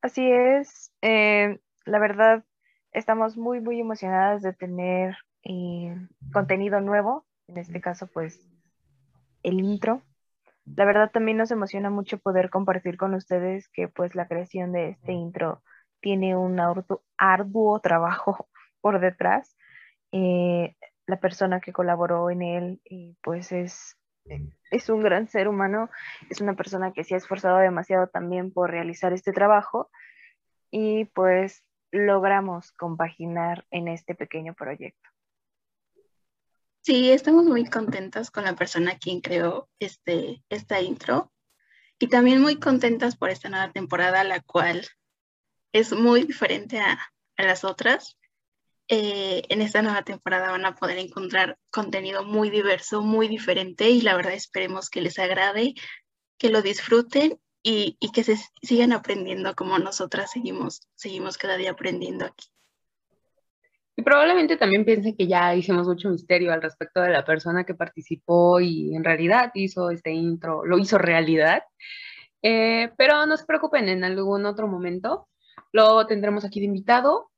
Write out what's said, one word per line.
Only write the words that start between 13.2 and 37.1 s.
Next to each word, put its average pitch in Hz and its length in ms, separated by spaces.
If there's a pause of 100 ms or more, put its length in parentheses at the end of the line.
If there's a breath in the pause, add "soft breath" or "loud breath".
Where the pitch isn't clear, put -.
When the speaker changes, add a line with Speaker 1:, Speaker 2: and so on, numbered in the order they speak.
Speaker 1:
que, 180 180
pues, 180 280
la 175 120
creación 180 440
de 175 200
este 185 220
intro 170 500 (380 soft breath)
tiene 190 360
un 185 220
ardu-, 175 420 (160)
arduo 202 640
trabajo 175 680 (160 soft breath)
<laughs> - 180
por 202 180
detrás. 185 580 (540 soft breath)
Eh, 175 640 (320)
la 185 120
persona 185 400
que 185 140
colaboró 175 560
en 180 140
él, 175 460
eh, 170 320
pues, 175 300
es, 180 460 (720)
es - 180
un 220 120
gran 208 260
ser 196 200
humano, 202 420 (400 loud breath)
es - 120
una 202 120
persona 190 400
que 160 100
se 185 120
ha - 20
esforzado 185 400
demasiado 185 500
también 180 440
por 180 180
realizar 170 440
este 190 200
trabajo 208 560 (800 soft breath)
y, 214 360
pues, 185 580 (280)
logramos 196 840
compaginar 170 960
en 170 160
este 165 260
pequeño 160 400
proyecto. - 560 (1700)
Speaker 2:
Sí, 254 300